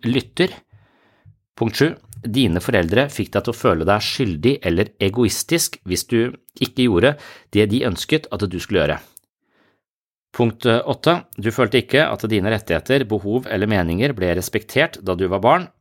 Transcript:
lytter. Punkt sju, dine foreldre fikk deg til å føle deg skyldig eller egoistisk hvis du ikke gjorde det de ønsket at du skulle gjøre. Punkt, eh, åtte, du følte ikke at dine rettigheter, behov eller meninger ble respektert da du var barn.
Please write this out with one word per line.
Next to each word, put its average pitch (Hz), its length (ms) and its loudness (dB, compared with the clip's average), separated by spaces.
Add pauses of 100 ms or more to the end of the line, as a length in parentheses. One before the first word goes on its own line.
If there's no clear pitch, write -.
lytter. 135 460 -2 (1080)
Punkt 113 180 -2
sju, 156 200 2 (260)
dine 104 420 0
foreldre 107 480 2
fikk - 200 -6
deg 101 120 -2
til 117 100 -4
å - 40 -8
føle 85 280 0
deg 104 160 2
skyldig 104 600 -2
eller 87 220 0 (140)
egoistisk 110 840 0
hvis 90 220 -4
du 120 260 0 (260)
ikke 127 280 0
gjorde 117 300 4 (340)
det 104 180 4
de 117 120 0
ønsket 127 500 -2
at 101 160 -4
du 90 120 -6
skulle 85 260 0
gjøre. 73 140 -2 (1300)
Punkt, 117 340 -2
eh, 117 220 4
åtte, 165 380 0 (100)
du 107 160 -4
følte 123 300 2
ikke 147 260 2
at - 240 -6
dine 104 220 0
rettigheter, 110 500 0
behov 107 480 -2
eller 104 160 0
meninger 101 480 0
ble 92 220 0
respektert - 680 -2
da 95 160 -2
du 95 80 0
var 92 160 -2
barn. 165 240 4 (140)